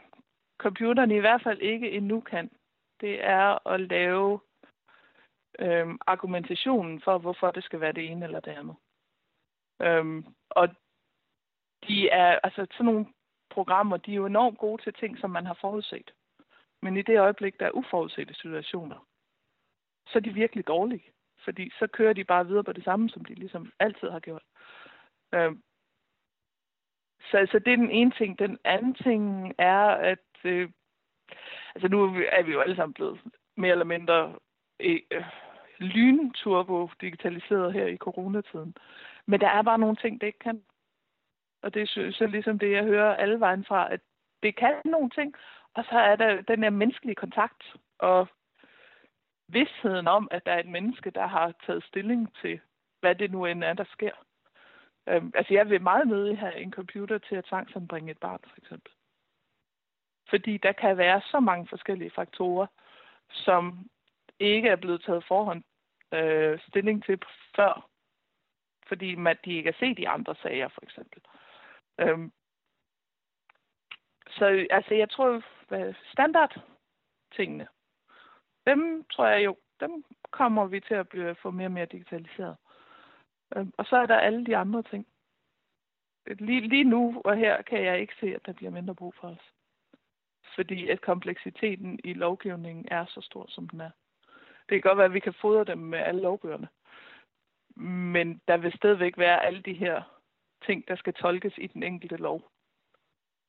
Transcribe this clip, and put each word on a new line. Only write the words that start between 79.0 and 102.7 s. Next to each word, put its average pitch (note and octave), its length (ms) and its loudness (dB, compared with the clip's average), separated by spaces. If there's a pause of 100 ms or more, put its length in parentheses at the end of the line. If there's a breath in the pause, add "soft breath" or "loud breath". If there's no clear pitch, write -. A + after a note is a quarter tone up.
tror B3 160 2
jeg G#3 180 4
jo, F#3+ 120 -2 (220)
dem D#4+ 260 -8 (260)
kommer A3 340 2
vi F#3+ 140 -6
til - 140 -6
at F#3+ 160 -4
blive, F3 260 -6
få F#3+ 160 -10
mere F#3 160 -6
og F#3 40 -4
mere F3 140 -4
digitaliseret. E3+ 720 -14 (1000 soft breath)
Øhm, G3 220 -8
og G#3 80 -4
så - 100 0
er B3 100 6
der A3+ 140 6
alle A3+ 260 2
de A3+ 120 0
andre G#3 260 -2
ting. G#3 240 -10 (1200)
Lige, G#3+ 400 -4
lige C#4 160 4
nu A#3+ 420 4
og G#3 120 2
her G#3+ 240 2
kan G#3 220 -4
jeg F3+ 160 0
ikke G#3 200 -8
se, F#3 160 -4
at - 100 -14
der F#3+ 80 -12
bliver F#3 180 -12
mindre F3+ 240 -10
brug F3+ 240 -16
for F3+ 80 -16
os. E3+ 240 -20 (1040)
Fordi F#3 340 -6
at F#3+ 120 -2
kompleksiteten F#3 1000 -6
i F3+ 100 -8
lovgivningen F3 800 -6
er E3+ 140 -4
så - 160 -18
stor, - 280 -18
som E3+ 200 -14
den E3 120 -14
er. D#3+ 100 -16 (800 soft breath)
Det G3+ 60 2
kan F#3 60 2
godt F#3+ 160 6
være, G3+ 80 8
at F#3 80 4
vi G3 60 0
kan - 140 -6
fodre G#3+ 300 2
dem F3+ 140 -6
med E3 220 -8
alle E3+ 220 -2
lovbøgerne. F3+ 460 -4 (1200 loud breath)
Men F3 640 -4
der F3 100 4
vil E3+ 200 -2
stadigvæk F3+ 400 2
være F3 280 4
alle F#3+ 160 -2
de F#3+ 120 -8
her E3+ 280 -4 (640)
ting, G3 220 -4
der F#3 80 -6
skal - 180 -6
tolkes F3+ 440 -4
i F#3+ 100 -10
den - 160 -10
enkelte F3 340 -8
lov. D#3+ 340 -8 (960)